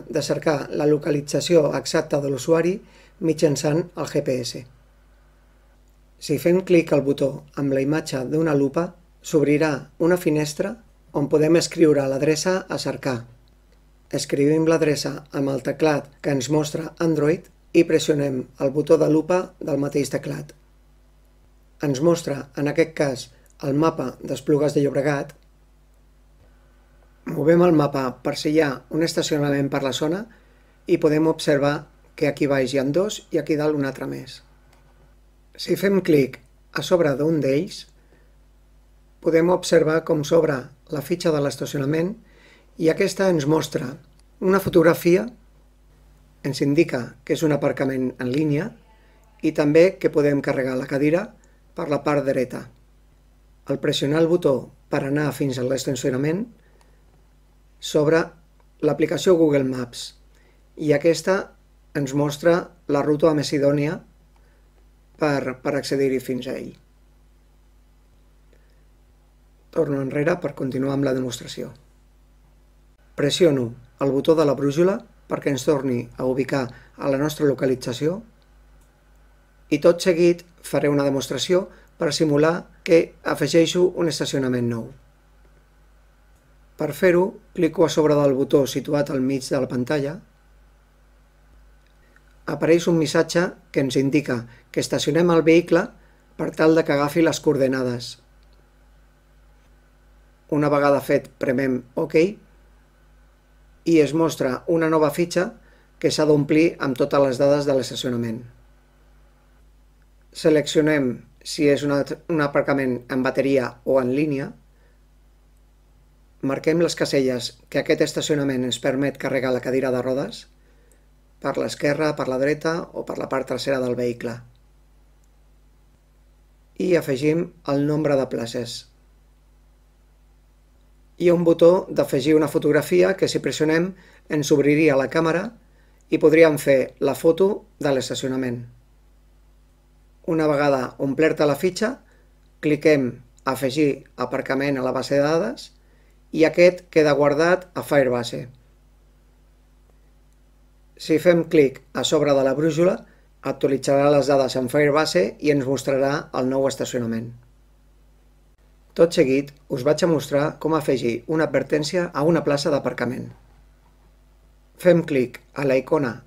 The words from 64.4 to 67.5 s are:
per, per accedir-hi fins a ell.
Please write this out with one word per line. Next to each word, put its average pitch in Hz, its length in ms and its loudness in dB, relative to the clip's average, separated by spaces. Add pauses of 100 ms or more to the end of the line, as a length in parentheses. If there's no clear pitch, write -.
per, 131 400 -2
per 143 160 -4
accedir-hi 135 480 -2
fins 127 240 -8
a 131 80 -8
ell. - 160 -12 (3000)